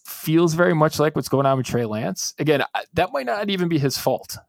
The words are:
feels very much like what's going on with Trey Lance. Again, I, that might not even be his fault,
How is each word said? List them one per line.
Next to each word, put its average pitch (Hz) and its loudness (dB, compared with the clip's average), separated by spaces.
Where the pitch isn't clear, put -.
feels 160 0
very 175 4
much 156 2
like 151 2
what's 147 -4
going 139 2
on 135 2
with 123 -2
Trey 120 -2
Lance. 113 -6
Again, 143 2
I, 104 -6
that 185 0
might 277 -4
not 214 -4
even 180 0
be 165 0
his 139 0
fault, - -4